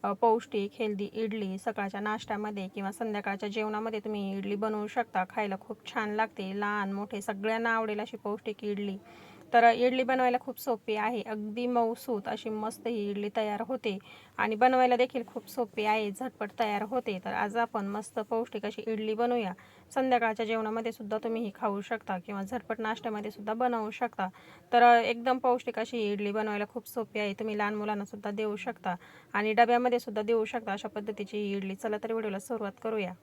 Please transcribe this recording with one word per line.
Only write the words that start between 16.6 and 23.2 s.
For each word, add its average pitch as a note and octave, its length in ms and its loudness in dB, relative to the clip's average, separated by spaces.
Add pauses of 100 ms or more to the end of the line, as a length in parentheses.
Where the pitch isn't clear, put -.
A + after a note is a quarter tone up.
होते. G3+ 440 -2
तर G3 80 -4
आज G#3 240 0
आपण A#3 280 0
मस्त G#3 340 -6
पौष्टिक A3+ 460 -4
अशी G#3 220 -6
इडली A3 260 -2
बनवूया. A#3 400 0 (400)
संध्याकाळच्या A#3 520 2
जेवणामध्ये A3 460 -2
सुद्धा G#3+ 260 -6
तुम्ही A3+ 260 -2
ही G3+ 120 -4
खाऊ G3+ 260 -2
शकता G#3 360 -4
किंवा G3 260 -6
झटपट A3 360 -6
नाश्त्यामध्ये G#3+ 520 -4